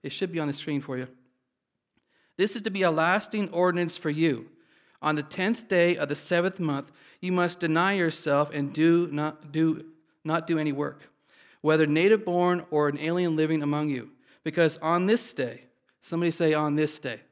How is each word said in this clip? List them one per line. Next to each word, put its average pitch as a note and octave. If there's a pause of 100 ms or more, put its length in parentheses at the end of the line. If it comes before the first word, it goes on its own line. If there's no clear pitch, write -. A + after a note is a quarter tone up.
It C#3+
should F3+
be E3
on D3+
the C#3+
screen D3
for C#3
you. B2+ (1300)
"This G#3
is G#3+
to G#3+
be F#3+
a F3
lasting F#3
ordinance F3
for D#3+
you. D3+ (540)
On D3+
the D3
tenth F#3+
day F3
of D3
the C#3+
seventh F3+
month, C#3+ (300)
you F3+
must F3
deny E3+
yourself D#3
and C#3
do E3+
not D3+
do, D#3+ (400)
not D#3+
do E3
any D3+
work, C#3+ (500)
whether D#3
native F#3+
born F3
or D3
an C#3+
alien E3
living D#3
among D3
you. A#2+ (300)
Because D#3+
on E3+
this A#3
day," A#2+ (340)
somebody E3+
say, D#3+
"On D3+
this D3+
day." A#2 (120)